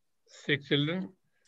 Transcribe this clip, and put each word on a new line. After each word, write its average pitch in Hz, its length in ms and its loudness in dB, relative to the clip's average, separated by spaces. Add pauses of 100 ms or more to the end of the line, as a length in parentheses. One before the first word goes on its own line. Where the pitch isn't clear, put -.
(260)
Sikh - 400 -4
children. 160 440 0 (380)